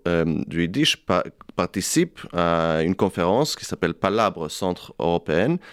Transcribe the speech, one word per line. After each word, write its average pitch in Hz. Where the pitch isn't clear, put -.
euh, 85
du 82
Yiddish 101
pa-, -
participe 98
à 82
une 92
conférence 98
qui -
s'appelle 85
Palabre 95
Centre -
Européenne, 85